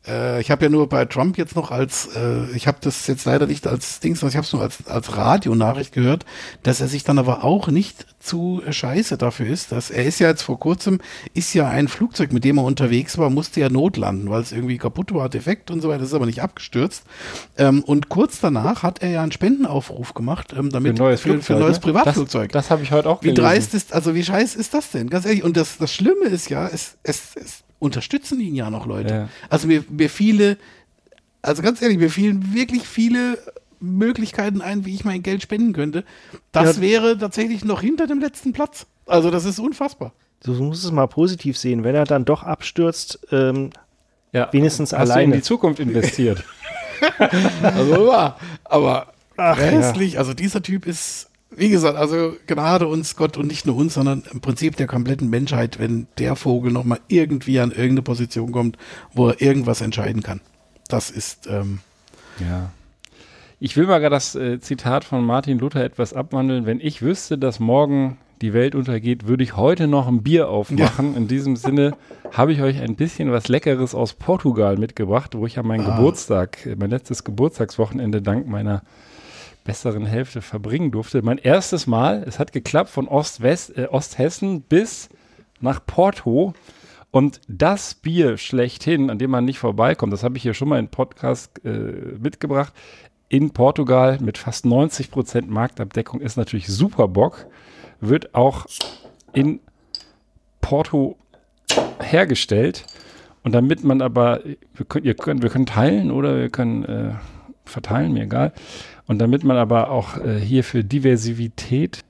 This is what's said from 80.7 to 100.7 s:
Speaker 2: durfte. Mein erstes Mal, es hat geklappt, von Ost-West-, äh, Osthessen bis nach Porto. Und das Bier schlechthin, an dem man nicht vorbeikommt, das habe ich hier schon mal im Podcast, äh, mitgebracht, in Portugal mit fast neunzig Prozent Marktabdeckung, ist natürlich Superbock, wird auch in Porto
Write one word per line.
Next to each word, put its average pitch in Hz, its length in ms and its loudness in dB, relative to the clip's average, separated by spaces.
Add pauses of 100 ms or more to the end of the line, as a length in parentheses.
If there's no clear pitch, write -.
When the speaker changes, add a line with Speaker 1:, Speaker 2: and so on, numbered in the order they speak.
Speaker 2:
durfte. 110 300 -2
Mein 113 160 0
erstes 165 500 2
Mal, 147 400 0
es 117 120 -12
hat - 120 -4
geklappt, 147 380 -2
von 131 180 -6
Ost-West-, 143 720 -2
äh, 131 120 -4
Osthessen 151 720 -2
bis - 460 0 (540)
nach 127 220 -2
Porto. 175 720 0 (560)
Und 139 380 2
das 160 480 -2
Bier 156 420 2
schlechthin, 135 720 0
an 110 80 -4
dem 131 140 -2
man 123 140 2
nicht 131 140 -4
vorbeikommt, 113 520 0
das 101 140 -4
habe 127 100 -2
ich 123 80 -10
hier 117 100 -2
schon 139 140 -4
mal 147 100 0
im 113 120 -4
Podcast, - 760 -6
äh, 117 40 -6
mitgebracht, 123 1040 -6 (540)
in 143 240 2
Portugal 127 720 4
mit 113 160 -4
fast - 300 -8
neunzig 135 420 2
Prozent 120 400 -2
Marktabdeckung, 113 720 -4
ist 127 160 -6
natürlich 104 300 -4
Superbock, 104 800 2 (520)
wird 123 360 0
auch 131 320 2 (640)
in 147 260 2 (1000)
Porto 143 560 0 (840)